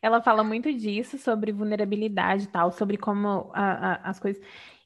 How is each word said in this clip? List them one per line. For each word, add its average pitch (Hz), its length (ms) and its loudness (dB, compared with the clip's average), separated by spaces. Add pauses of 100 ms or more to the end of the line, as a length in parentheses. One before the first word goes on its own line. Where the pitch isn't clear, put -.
Ela 226 220 4
fala 220 200 6
muito 233 300 -2
disso, 226 460 -4
sobre 220 340 -2
vulnerabilidade 202 920 0
e 196 40 -8
tal, 175 240 2
sobre 202 240 -2
como 202 560 -2
a, 190 400 0
a, - 180 -6
as 185 80 -8
coisas. 196 240 -4 (440)